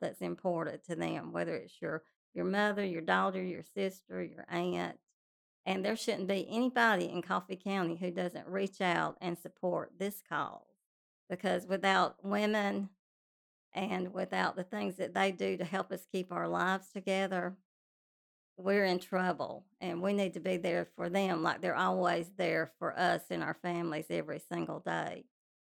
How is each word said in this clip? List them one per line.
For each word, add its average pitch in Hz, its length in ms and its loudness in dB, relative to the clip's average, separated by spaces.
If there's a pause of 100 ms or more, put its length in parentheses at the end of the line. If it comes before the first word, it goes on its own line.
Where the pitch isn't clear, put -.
that's - 200 -6
important 170 640 -2
to 175 100 -4
them, 165 380 -4
whether 170 240 -2
it's - 240 -10
your, 160 220 -4 (320)
your 175 100 -2
mother, 202 400 2
your 170 160 -2
daughter, 185 420 0
your 180 200 -6
sister, 185 600 -6
your - 280 -10
aunt. 175 480 -2 (680)
And 190 180 0
there 214 140 0
shouldn't 196 320 -2
be 190 220 0
anybody 233 560 6
in 170 160 -4
Coffee 185 340 -2
County 185 400 0
who 180 140 -2
doesn't 175 360 -4
reach 190 360 -2
out 170 400 2
and 170 160 -4
support 175 600 -4
this 196 300 -4
cause, 151 320 -4 (720)
because 180 360 0
without 185 560 2
women 202 680 2 (840)
and 185 400 -2
without 185 420 0
the 180 100 -6
things 202 320 -4
that 180 180 -4
they 196 180 4
do 190 240 0
to 185 80 -4
help 185 280 -4
us 180 200 -8
keep 185 180 -2
our 175 160 -2
lives 180 440 0
together, 190 640 0 (1040)
we're 196 240 4
in 180 140 4
trouble, 180 640 -2 (160)
and 175 220 -4
we 196 100 2
need 196 220 2
to 180 60 -6
be 185 160 0
there 170 400 0
for 175 120 -2
them 180 360 2
like 165 160 0
they're 170 160 0
always 175 600 2
there 165 440 0
for - 180 -2
us 175 320 2
and 170 100 -2
our 156 220 -2
families 170 480 -2
every 156 300 -4 (100)
single 160 300 -4
day. 170 460 -4 (360)